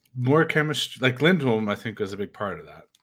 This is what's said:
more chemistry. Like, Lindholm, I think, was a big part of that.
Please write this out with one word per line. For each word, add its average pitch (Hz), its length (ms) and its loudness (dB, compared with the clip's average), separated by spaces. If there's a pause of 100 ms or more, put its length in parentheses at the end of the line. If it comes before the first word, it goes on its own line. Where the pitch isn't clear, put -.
(160)
more 131 280 4
chemistry. 151 580 -2
Like, 123 200 0
Lindholm, 131 480 2
I 101 60 0
think, 107 240 -8
was 101 140 -4
a 98 40 -10
big 98 160 -8
part 92 260 -6
of - 60 -16
that. 78 180 -20 (200)